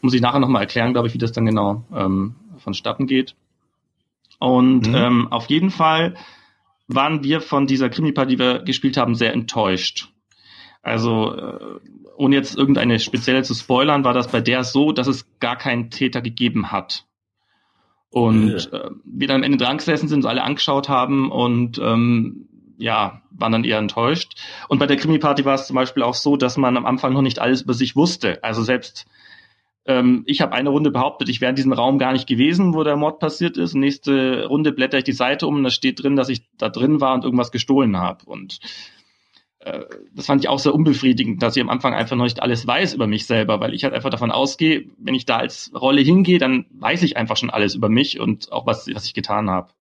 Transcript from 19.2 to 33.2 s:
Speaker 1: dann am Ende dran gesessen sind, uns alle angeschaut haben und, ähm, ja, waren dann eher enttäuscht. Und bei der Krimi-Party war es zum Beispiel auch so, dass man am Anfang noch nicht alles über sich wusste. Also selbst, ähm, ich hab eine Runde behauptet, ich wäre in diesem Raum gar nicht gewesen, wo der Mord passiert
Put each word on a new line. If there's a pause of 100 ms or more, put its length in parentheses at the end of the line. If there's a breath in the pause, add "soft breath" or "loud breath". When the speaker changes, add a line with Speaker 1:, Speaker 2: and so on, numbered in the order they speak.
Speaker 1:
dann
am
Ende
dran
gesessen
sind,
uns
alle
angeschaut
haben
und,
ähm, (320)
ja,
waren
dann
eher
enttäuscht. (340 loud breath)
Und
bei
der
Krimi-Party
war
es
zum
Beispiel
auch
so,
dass
man
am
Anfang
noch
nicht
alles
über
sich
wusste.
Also
selbst, (800 soft breath)
ähm,
ich
hab
eine
Runde
behauptet,
ich
wäre
in
diesem
Raum
gar
nicht
gewesen,
wo
der
Mord
passiert